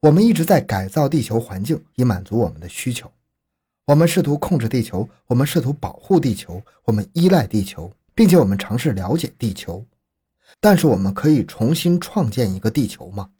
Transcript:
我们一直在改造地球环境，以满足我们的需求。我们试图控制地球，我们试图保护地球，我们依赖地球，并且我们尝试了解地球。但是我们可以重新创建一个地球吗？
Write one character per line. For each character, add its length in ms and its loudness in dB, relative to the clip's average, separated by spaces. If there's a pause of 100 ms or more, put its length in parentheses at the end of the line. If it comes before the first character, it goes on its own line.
我 100 6
们 140 6
一 80 4
直 100 0
在 160 4
改 300 -4
造 180 0
地 140 0
球 180 -2
环 240 -6
境， 160 -4 (180)
以 60 -2
满 220 0
足 140 -4
我 100 0
们 100 -12
的 80 -16
需 280 -8
求。 180 -14 (720)
我 100 2
们 140 6
试 140 0
图 160 -2
控 200 -2
制 120 -4
地 120 -2
球， 240 -6 (200)
我 80 -2
们 120 2
试 140 -2
图 100 -4
保 220 -8
护 260 0
地 160 0
球， 280 -12 (220)
我 60 -2
们 220 0
依 160 2
赖 180 4
地 160 -2
球， 300 -12 (220)
并 120 4
且 120 6
我 60 6
们 120 0
尝 220 -6
试 140 -2
了 260 -4
解 200 -6
地 140 -4
球。 320 -12 (760)
但 180 6
是 80 2
我 100 4
们 160 -2
可 160 -2
以 160 4
重 300 -2
新 260 0
创 300 -4
建 240 -2
一 40 -8
个 120 -2
地 160 -2
球 240 -14
吗？ 180 -12 (120)